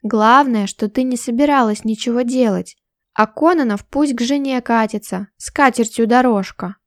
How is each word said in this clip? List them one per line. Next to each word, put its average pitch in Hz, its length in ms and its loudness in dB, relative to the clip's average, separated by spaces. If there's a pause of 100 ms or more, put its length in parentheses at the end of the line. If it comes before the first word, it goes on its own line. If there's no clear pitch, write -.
«Главное, 226 640 2
что 208 220 -6
ты 262 140 -2
не 254 120 -2
собиралась 240 720 0
ничего 233 360 -2
делать. 233 540 -2 (400)
А 214 120 2
Кононов 269 600 0
пусть 285 260 0
к 233 80 -4
жене 269 400 -2
катится, 214 760 -4
с - 120 -14
катертью 233 560 0
дорожка». 220 720 0 (120)